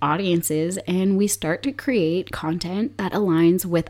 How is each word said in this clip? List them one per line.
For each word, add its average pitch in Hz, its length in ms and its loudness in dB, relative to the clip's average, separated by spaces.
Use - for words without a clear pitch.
audiences, 170 760 0
and 190 300 2
we 202 100 4
start 160 360 -4
to 277 100 -2
create 185 580 0
content 175 640 -4
that 190 140 -4
aligns 175 540 4
with 170 240 -2